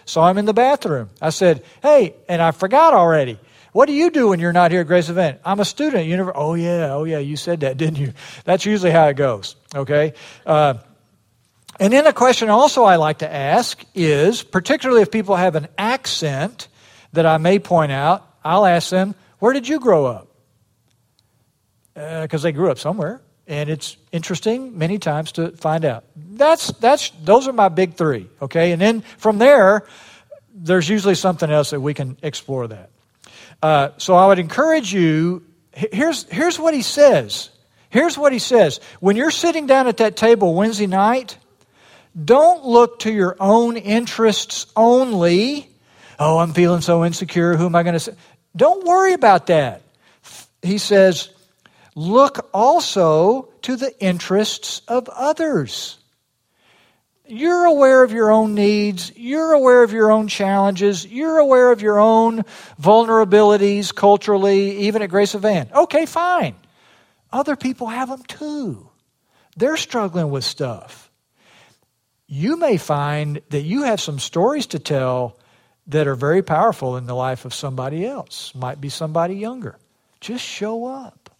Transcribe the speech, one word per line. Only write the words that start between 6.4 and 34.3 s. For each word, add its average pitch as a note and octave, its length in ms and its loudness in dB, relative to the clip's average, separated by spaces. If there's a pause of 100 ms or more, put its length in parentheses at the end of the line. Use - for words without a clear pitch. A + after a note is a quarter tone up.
yeah, E3+ 380 -4
oh, D3 120 -6
yeah, D#3+ 140 -6
you C#3+ 180 -8
said E3+ 240 -6
that, C3 160 -4
<laughs> - 0 -
didn't D#3 200 -4
you?" C#3 160 -6 (300)
That's F3+ 220 0
usually G3 260 0
how D#3+ 160 4
it C#3+ 80 0
goes, B2+ 400 -4 (180)
okay? D3 400 -2 (320)
Uh, D3+ 300 2 (1040)
and G3 140 2
then C#4+ 120 6
a D4 80 6
question A#3 360 2
also B3+ 340 4
I F#3 140 6
like D#3 220 0
to D#3 140 -10
ask D3+ 500 -2 (120)
is, E3 480 0
particularly B3 580 0
if F#3+ 100 0
people G3+ 240 -2
have F3 200 0
an D3+ 220 -6
accent G3 920 -6 (460)
that E3 120 2
I D#3+ 120 4
may F3 200 2
point E3 340 0
out, D3 360 -2 (160)
I'll F#3 220 2
ask F3 240 2
them, F#3+ 260 -2 (240)
"Where A#3 140 0
did C4 140 -4
you D4+ 120 -4
grow F#3 260 2
up?" A2 220 -8 (1700)
Uh, D#3+ 340 -10
'cause D#3 120 -4
they D#3+ 100 0
grew D#3+ 180 0
up C3 100 -2
somewhere. F#3 420 -6 (260)
And D3 200 -6
it's D3+ 300 -10 (140)
interesting A3 680 -6
many E3+ 220 -4
times D#3 340 -6
to E3 200 -6
find D#3+ 300 -4
out. A#2+ 200 -4 (120)
That's, A#3 580 0
that's, C4+ 360 0 (140)
those A#3 240 4
are C4 60 -6
my G#3 160 2
big F3 260 -2
three, C3 320 -4 (120)
okay? E3 340 -2
And E3 60 -4
then A3 220 0 (160)
from G#3+ 220 0
there, A3 480 4 (640)
there's F3 340 -2
usually G3 280 0
something E3+ 340 -2
else D3+ 220 0
that D3 80 -6
we C#3+ 160 -6
can C3 260 -10
explore C3+ 460 -10
that. G2 240 -18 (720)
Uh, D3+ 340 2
so - 160 0
I F#3 140 8
would G3 100 6